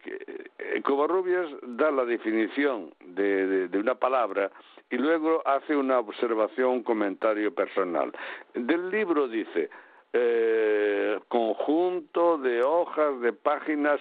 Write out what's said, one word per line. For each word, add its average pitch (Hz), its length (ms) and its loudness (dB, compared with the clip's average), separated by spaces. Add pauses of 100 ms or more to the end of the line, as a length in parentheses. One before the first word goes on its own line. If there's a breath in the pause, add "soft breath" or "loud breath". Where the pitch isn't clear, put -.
que, - 560 -14
eh, - 240 -6
Covarrubias 180 640 0 (160)
da 127 300 0
la 131 120 0
definición 110 880 -2 (120)
de, 95 420 0
de, 95 220 2
de 95 100 -2
una 120 160 0
palabra 110 560 0 (400 loud breath)
y 123 60 -4
luego 160 500 0
hace 139 300 0
una 131 240 2
observación, 113 680 0
un 123 120 0
comentario 107 720 0
personal. 87 560 0 (440 loud breath)
Del 170 360 0
libro 170 380 0
dice, 92 420 -4 (420 loud breath)
eh, 107 1040 2 (100)
"conjunto 165 1080 2
de 123 240 0
hojas, 151 580 0
de 120 120 2
páginas, 147 680 0